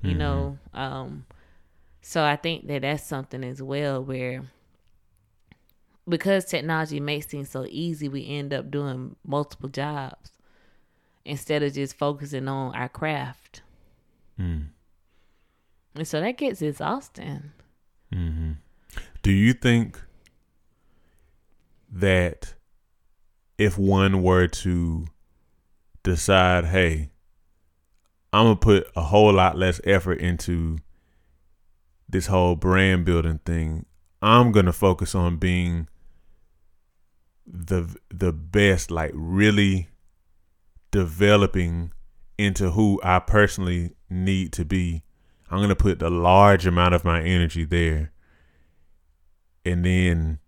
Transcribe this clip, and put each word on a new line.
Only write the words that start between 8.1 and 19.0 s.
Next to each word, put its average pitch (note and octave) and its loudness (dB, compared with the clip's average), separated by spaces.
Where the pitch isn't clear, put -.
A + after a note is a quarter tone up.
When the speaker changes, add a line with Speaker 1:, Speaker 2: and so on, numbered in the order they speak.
Speaker 1:
end C#3+ -8
up C3+ -8
doing C3+ -8
multiple D3 -8
jobs C#3 -10
instead D3 -6
of C#3+ -4
just C#3 -8
focusing C#3+ -6
on C3+ -6
our B2+ -8
craft. C#3+ -10
Speaker 2:
Mm. E2 -6
Speaker 1:
And D#3 -8
so D#3 -6
that A#3 -4
gets A#3+ -6
exhausting. D3 -8
Speaker 2:
Mm-hmm. D#2+ -6